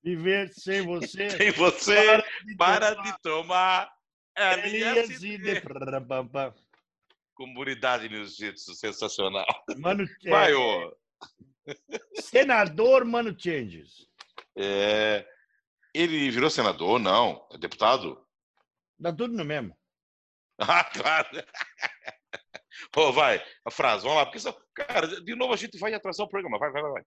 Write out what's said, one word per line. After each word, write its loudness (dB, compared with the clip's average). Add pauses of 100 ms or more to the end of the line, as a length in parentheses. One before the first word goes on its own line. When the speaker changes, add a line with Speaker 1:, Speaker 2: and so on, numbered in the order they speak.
Speaker 1:
Viver 0
sem -4
você. -6
Speaker 2:
Sem 4
você, 4 (120)
Speaker 1:
Para 8 (220)
de -14
Speaker 2:
para 4
Speaker 1:
tomar -10
Speaker 2:
de -8
tomar 0 (460)
Speaker 1:
L 2
S -4
D. -2
Speaker 2:
L 2
S -6
D. -4
Speaker 1:
Pram, -8
pam, -6
pam. -6 (800)
Speaker 2:
Comunidade -4
no -10
jiu-jitsu, -14
sensacional. -4 (320)
Speaker 1:
Mano, -2 (200)
é, -6
Speaker 2:
Vai, 6
ô. 0 (1300)
Speaker 1:
senador 4
Mano -2
Changes. -8 (500)
Speaker 2:
É... 0 (680)
ele 0
virou 2
senador? 2
Não. 2
É -20
deputado? 0 (720)
Speaker 1:
Dá -6
tudo -6
no -6
mesmo. -8
Speaker 2:
<laughs> -20 (720)
Ah, 2
claro. -4 (1500)
Pô, 4
vai, 4 (220)
a -6
frase, 0
vamos 2
lá, 2
porque -14
só, -8 (160)
cara, -2 (160)
de -12
novo -2
a 0
gente -12
vai -6
atrasar -6
o -20
programa, -6
vai, -4
vai, -6
vai, -6
vai. -10